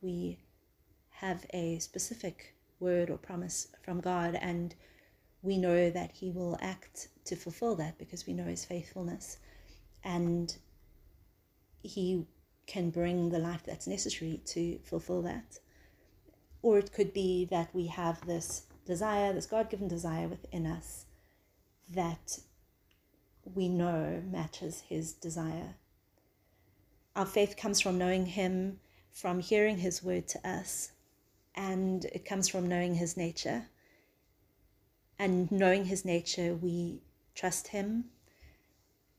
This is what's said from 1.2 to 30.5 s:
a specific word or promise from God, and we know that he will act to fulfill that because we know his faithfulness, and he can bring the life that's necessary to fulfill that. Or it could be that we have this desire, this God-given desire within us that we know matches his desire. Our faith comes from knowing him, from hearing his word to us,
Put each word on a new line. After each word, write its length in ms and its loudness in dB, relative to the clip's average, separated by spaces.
a 240 -2
specific 800 -8
word 320 4
or 60 -2
promise 500 -6
from 180 -4
God, 400 2
and 320 -2
we 140 2
know 340 6
that 200 -4
he 200 -6
will 280 -2
act 500 -8
to 100 -4
fulfill 400 -2
that 240 -4
because 260 -12
we 80 -4
know 120 -2
his 200 -6
faithfulness, 720 -8
and 540 0
he 420 0
can 240 -2
bring 400 2
the 80 2
life 260 -2
that's 220 -8
necessary 600 -4
to 380 -2
fulfill 380 -2
that. 380 -6
Or 160 10
it 140 0
could 200 2
be 380 2
that 240 0
we 120 0
have 380 -2
this 380 -4
desire, 460 2
this 120 -2
God-given 420 0
desire 400 -2
within 380 -4
us 400 -6
that 480 -2
we 160 2
know 640 2
matches 560 -6
his 260 -4
desire. 600 -6
Our 120 2
faith 300 4
comes 220 2
from 200 2
knowing 260 4
him, 540 0
from 280 -2
hearing 380 4
his 240 0
word 280 -2
to 200 -4
us, 420 -4